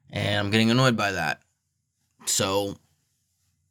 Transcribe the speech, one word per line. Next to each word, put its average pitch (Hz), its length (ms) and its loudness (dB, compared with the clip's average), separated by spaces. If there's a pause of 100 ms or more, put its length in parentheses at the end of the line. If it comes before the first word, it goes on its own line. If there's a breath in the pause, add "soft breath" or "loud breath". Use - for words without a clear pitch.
and 104 300 -2
I'm 104 100 -2
getting 110 220 4
annoyed 127 260 4
by 101 140 0
that. 82 320 -4 (840)
So, 98 520 -2 (920)